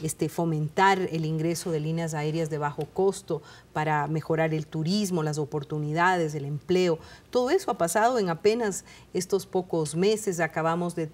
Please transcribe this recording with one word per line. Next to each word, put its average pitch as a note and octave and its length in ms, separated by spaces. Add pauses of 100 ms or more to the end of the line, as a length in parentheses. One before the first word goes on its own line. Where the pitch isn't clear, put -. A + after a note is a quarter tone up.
este, D#3 260
fomentar E3+ 720
el E3 260
ingreso D#3+ 460
de D#3+ 80
líneas D#3+ 360
aéreas D3+ 360
de D#3 80
bajo D3 280
costo F#3+ 560 (300)
para D3+ 360
mejorar D#3 460
el D#3 120
turismo, F3 560
las D3+ 160
oportunidades, D3+ 960
el C#3+ 120
empleo. E3 520 (320)
Todo B4 200
eso F#4+ 200
ha G#3 80
pasado A3 400
en F#3+ 100
apenas G#3 560 (300)
estos F#3 320
pocos E3 480
meses. F#3+ 460
Acabamos E3+ 560
de, E3 180